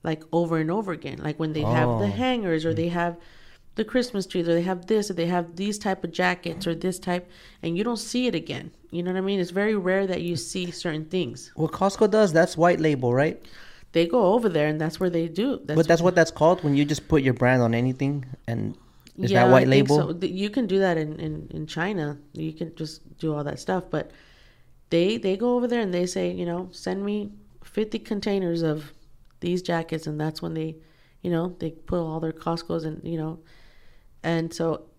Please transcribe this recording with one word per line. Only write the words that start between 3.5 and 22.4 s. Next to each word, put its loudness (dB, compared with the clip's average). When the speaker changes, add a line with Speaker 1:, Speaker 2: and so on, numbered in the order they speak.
Speaker 1:
the -2
Christmas -2
trees, -2
or 4
they 4
have -4
this, 0
or -4
they 0
have -2
these -4
type -4
of -6
jackets, -2
or -2
this -4
type, -4
and -4
you -2
don't -2
see -4
it 0
again. -8
You -6
know -2
what -2
I -2
mean? 0
It's -2
very 0
rare 0
that -2
you -4
see -6
certain -6
things. -6
Speaker 2:
What -2
Costco 2
does, 4
that's 4
white 4
label, 2
right? 2
Speaker 1:
They 4
go 4
over 4
there, 2
and 0
that's -4
where 2
they 0
do. -2
That's -2
Speaker 2:
But 4
that's 6
Speaker 1:
what 2
Speaker 2:
what 0
that's 6
called, 4
when 2
you 4
just -4
put 6
your 4
brand 4
on 4
anything, -2
and -4
is 0
Speaker 1:
Yeah, 6
Speaker 2:
that 8
white 8
Speaker 1:
I 4
think 6
Speaker 2:
label? 6
Speaker 1:
so. -4
Th-, -4
you -2
can -2
do 2
that 4
in, -4
in, -8
in -8
China. -4
You -6